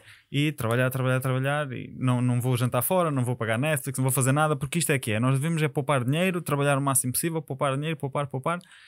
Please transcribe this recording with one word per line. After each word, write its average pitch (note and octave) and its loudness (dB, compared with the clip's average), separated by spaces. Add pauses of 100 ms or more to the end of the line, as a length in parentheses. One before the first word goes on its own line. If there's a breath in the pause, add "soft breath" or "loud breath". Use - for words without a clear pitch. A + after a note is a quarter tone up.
(320 loud breath)
E D3 2
trabalhar, B2+ 2
trabalhar, B2+ 0
trabalhar, C3+ -2
e G#2+ -10
não, B2 2
não B2 2
vou B2+ 0
jantar B2 0
fora, F3 2
não C3+ 0
vou A#2+ -2
pagar A2+ 0
Netflix, C#3 -2
não C3 0
vou C3 2
fazer C3 2
nada, D3+ 2
porque C#3+ -4
isto D#3+ 0
é C#3 2
que A2+ -2
é. G#2+ 0
Nós C3 2
devemos D#3+ -2
é D3+ 2
poupar C#3 0
dinheiro, F3 0
trabalhar C#3+ 2
o - 0
máximo C3 0
possível, D#3+ -2
poupar C3+ -2
dinheiro, D#3 -4
poupar, C#3+ -4
poupar. E3 -4 (300 loud breath)